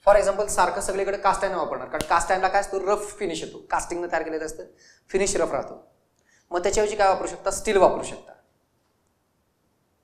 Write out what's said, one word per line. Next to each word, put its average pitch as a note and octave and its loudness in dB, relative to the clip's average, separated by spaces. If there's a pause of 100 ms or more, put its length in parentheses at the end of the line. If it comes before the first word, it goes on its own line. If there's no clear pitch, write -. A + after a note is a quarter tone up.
For G3+ 10
example, G3+ 2
सारखं F3+ 2
सगळीकडे G3 -2
cast G3 2
iron F#3 -2
वापरणार, C3 -6
कारण D#3 -4
cast E3+ 2
आयर्नला F#3+ 2
काय G3+ 2
असतो, G3 -4
रफ G3+ -2
finish E3 -4
येतो, - -12 (120)
कास्टिंगनं F3 -4
तयार E3 -2
केलेलं D#3+ -6
असतं, D#3+ -12 (460)
Finish F#3+ 0
रफ D#3+ 0
राहतो. B2+ -6 (720)
मग F3+ -2
त्याच्याऐवजी G#3 0
काय G3 4
वापरू F3+ 0
शकता, F3 -6
Steel G3+ 0
वापरू - 6
शकता. - -14 (1700)